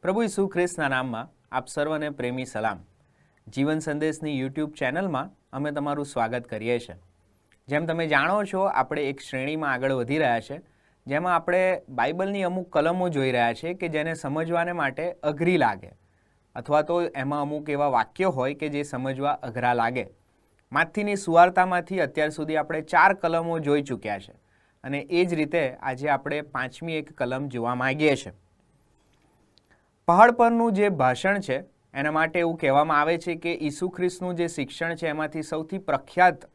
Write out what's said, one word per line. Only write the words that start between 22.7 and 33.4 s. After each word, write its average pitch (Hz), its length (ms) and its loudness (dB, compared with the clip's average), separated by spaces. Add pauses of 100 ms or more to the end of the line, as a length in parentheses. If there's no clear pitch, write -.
ચાર 175 320 6
કલમો 165 460 -2
જોઈ 143 220 2
ચૂક્યા 110 380 -6
છે - 140 -20 (500)
અને 139 160 -4
એ 175 260 2
જ 175 80 -2
રીતે 151 400 0
આજે 135 360 -6
આપણે 147 320 -2
પાંચમી 143 520 -8
એક 151 200 -8
કલમ 131 340 -4
જોવા 120 280 -2
માંગીએ 131 400 2
છીએ. 98 180 -10 (1700)
પહાડ 208 240 10
પરનું 233 420 2
જે 208 160 4
ભાષણ 156 500 2
છે, 139 240 -4 (300)
એના 143 180 -2
માટે 160 280 0
એવું 170 180 0
કહેવામાં 147 440 4
આવે 165 160 2
છે 165 180 -6
કે 170 180 -4